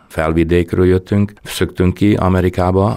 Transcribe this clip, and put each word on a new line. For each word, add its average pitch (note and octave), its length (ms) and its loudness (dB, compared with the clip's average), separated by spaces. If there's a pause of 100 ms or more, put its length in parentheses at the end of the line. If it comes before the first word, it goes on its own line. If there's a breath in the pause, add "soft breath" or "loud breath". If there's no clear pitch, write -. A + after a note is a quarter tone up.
Felvidékről E2 800 0
jöttünk, G2 460 0 (100)
szöktünk F2+ 520 -2
ki G#2 200 2
Amerikába F#2 840 0